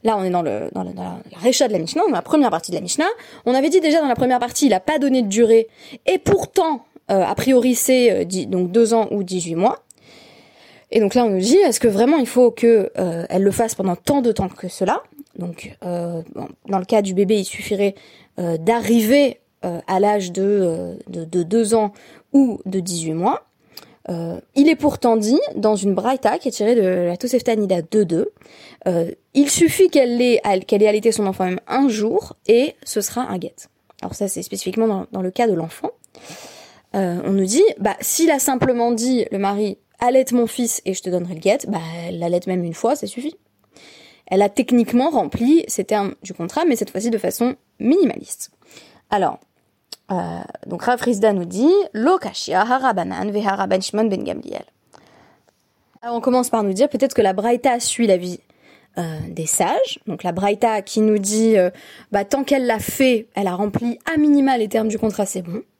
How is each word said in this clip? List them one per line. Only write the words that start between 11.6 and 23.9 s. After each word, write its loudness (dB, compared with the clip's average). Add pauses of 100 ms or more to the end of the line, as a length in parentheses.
que 4
vraiment 2
il 0
faut 4
que, 4
euh, -2
elle 0
le 4
fasse -2
pendant -2
tant 0
de 2
temps -2
que -12
cela ? -2 (340)
Donc, -12
euh, -6 (140)
bon, -12 (180)
dans -2
le -6
cas 2
du -4
bébé, 2
il -4
suffirait, -4 (440)
euh, -4
d'arriver, 2 (240)
euh, -6
à 0
l'âge 0
de, -2
euh, -2 (120)
de, -10
de -2
deux 2
ans 0 (400)
ou 4
de -4
dix-huit -6
mois. -2 (640)